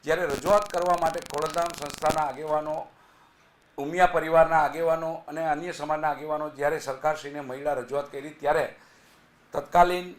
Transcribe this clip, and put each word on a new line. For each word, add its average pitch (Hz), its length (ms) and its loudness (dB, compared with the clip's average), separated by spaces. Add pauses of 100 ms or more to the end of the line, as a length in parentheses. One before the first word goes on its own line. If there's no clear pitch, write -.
જ્યારે 165 220 0
રજૂઆત 185 440 2
કરવા 175 300 0
માટે 165 200 0
ખોડલધામ 156 460 -4 (120)
સંસ્થાના 151 500 0
આગેવાનો, 151 580 -4 (920)
ઉમિયા 170 280 4
પરિવારના 165 520 6
આગેવાનો 160 680 0
અને 160 200 -4
અન્ય 156 240 -2
સમાજના 151 360 -2
આગેવાનો 151 420 -4
જ્યારે 143 280 0
સરકારશ્રીને 147 640 -4
મળ્યા, 139 320 -4
રજૂઆત 135 400 -4
કરી, 143 180 -10
ત્યારે 151 440 0 (760)
તત્કાલીન 180 680 2